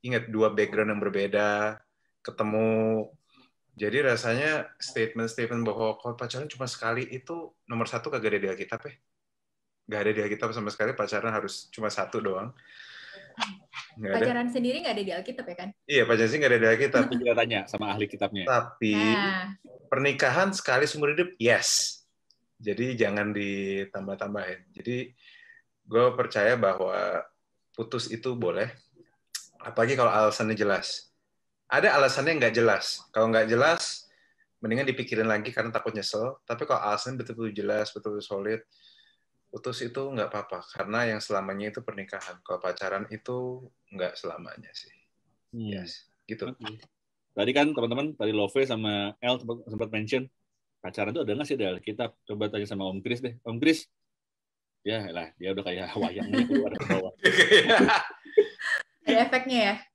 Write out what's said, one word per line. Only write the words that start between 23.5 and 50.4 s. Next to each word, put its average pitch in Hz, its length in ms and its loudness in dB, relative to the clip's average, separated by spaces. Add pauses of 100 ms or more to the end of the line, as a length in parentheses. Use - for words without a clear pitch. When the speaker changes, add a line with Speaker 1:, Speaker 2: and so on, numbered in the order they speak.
Speaker 1:
Jadi 123 400 -8 (720)
gue 117 300 4
percaya 113 420 2
bahwa 92 680 0 (500)
putus 113 360 -6
itu 113 260 -6
boleh, 101 380 -2 (880)
apalagi 117 340 2
kalau 123 160 6
alasannya 107 460 4
jelas. 98 560 0 (540)
Ada 151 260 4
alasannya 139 460 4
nggak 113 180 4
jelas. 110 540 4
Kalau 110 180 4
nggak 113 180 6
jelas, 135 600 2 (520)
mendingan 117 280 -2
dipikirin 120 400 -2
lagi 104 240 0
karena 113 200 -2
takut 113 220 -4
nyesel. 110 520 -4
Tapi 120 200 -6
kalau 139 200 0
alasannya 120 360 -2
betul-betul 113 320 -6
jelas, 104 380 -2
betul-betul 104 340 -8
solid, 104 380 -4 (880)
putus 120 320 -8
itu 120 180 -6
nggak 135 300 -4
apa-apa. 98 380 -8
Karena 113 400 -2
yang 107 120 -2
selamanya 98 500 -4
itu - 120 -10
pernikahan. 98 600 -12
Kalau 92 160 -6
pacaran 95 500 -4
itu 127 580 -8 (240)
nggak 90 260 -6
selamanya - 560 -12
sih. - 220 -18 (580)
Speaker 3:
Hmm. 113 240 -8
Speaker 1:
Yes, 90 300 -12 (200)
gitu. 110 260 -8
Speaker 3:
Oke. 110 260 -14 (560)
Tadi 110 180 0
kan 143 160 6
teman-teman, 139 460 -2
tadi 110 160 -2
Love 107 340 0
sama 107 540 -2
El 123 180 0
sempat, 117 300 -8
sempat 110 240 -6
mention, 110 340 -2 (540)